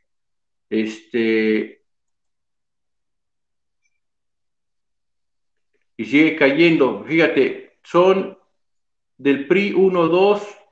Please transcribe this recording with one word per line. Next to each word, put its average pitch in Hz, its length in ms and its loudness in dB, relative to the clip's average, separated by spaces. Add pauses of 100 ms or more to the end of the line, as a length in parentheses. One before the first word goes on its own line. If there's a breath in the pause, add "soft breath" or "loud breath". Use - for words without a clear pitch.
(680)
este, 110 1120 -4 (4000)
y 110 80 -8
sigue 147 300 2
cayendo. 143 680 2
Fíjate, 143 800 -2
son 185 560 0 (760)
del 135 280 -2
pri 196 280 0
uno, 180 340 0
dos, 196 400 0 (240)